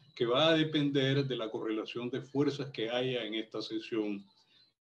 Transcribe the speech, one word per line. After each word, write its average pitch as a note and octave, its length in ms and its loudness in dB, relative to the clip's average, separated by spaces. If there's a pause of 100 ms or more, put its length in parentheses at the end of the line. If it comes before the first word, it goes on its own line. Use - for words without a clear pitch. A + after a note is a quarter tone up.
(140)
que A#2+ 120 0
va C#3 220 4
a E3 60 6
depender C#3+ 720 2
de B2+ 120 -2
la A2 140 -4
correlación A2 600 -4
de B2+ 100 -4
fuerzas C#3 520 -2
que A2+ 180 -4
haya B2 340 0
en G#2+ 100 -6
esta A2 280 -6
sesión, G#2+ 600 -4 (580)